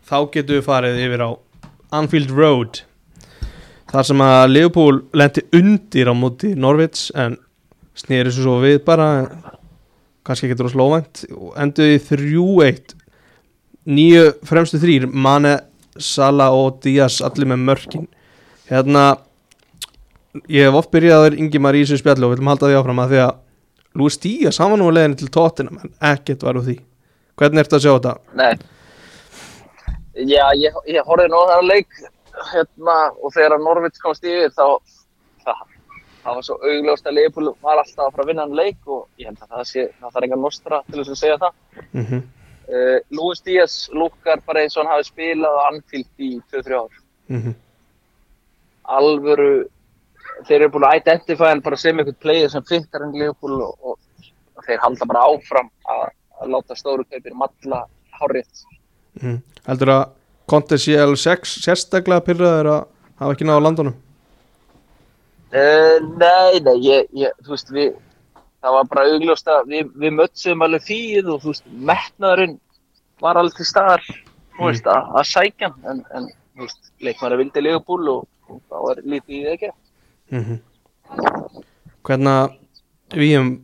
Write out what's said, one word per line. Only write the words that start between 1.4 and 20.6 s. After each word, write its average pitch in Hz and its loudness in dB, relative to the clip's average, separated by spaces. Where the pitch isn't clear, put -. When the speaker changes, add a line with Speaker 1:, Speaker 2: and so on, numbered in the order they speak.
Speaker 1:
Anfield 151 -2
Road. 135 2
Þar 135 0
sem 139 2
að 131 6
Liverpool 151 4
lenti 143 2
undir 175 4
á 120 2
móti 127 -4
Norwich, 151 0
en 123 -4
sneri 127 -2
þessu 131 -4
svo 127 2
við 139 4
bara, 160 2
kannski 131 -6
ekki 120 -4
rosalega 127 0
óvænt, 160 -4
og - -18
enduðu 147 2
í 143 2
þrjú 151 -2
eitt. - 0
Níu 165 6
fremstu 160 0
þrír, 143 2
Mane, 139 2
Salah 139 2
og 131 0
Díaz, 135 2
allir 135 -4
með 127 -2
mörkin. 135 -4
Hérna, 139 2
ég 143 4